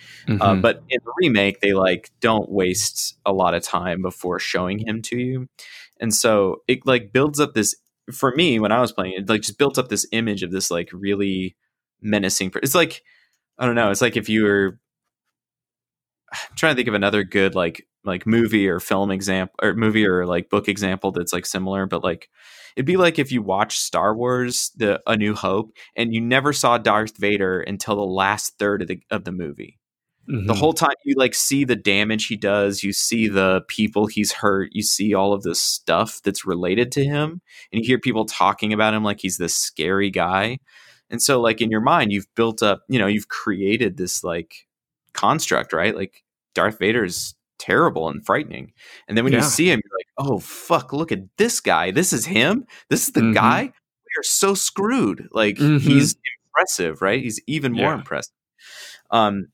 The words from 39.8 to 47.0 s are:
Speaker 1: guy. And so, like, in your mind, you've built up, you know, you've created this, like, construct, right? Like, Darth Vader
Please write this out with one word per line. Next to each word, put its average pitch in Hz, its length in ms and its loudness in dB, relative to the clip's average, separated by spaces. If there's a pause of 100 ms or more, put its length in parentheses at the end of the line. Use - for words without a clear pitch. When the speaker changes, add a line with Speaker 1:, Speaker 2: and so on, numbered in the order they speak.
Speaker 1:
guy. 95 480 0 (520)
And 117 120 -6
so, 131 180 2
like, 113 200 2
in 113 100 0
your 110 100 0
mind, 139 320 2
you've 98 220 -4
built 113 280 0
up, 101 260 2
you 127 100 0
know, 98 80 2
you've 104 220 0
created 101 680 -2
this, - 280 -6
like, 85 420 -8 (460)
construct, 101 600 0
right? 92 220 0
Like, 92 300 -10 (300)
Darth 101 260 0
Vader 110 240 2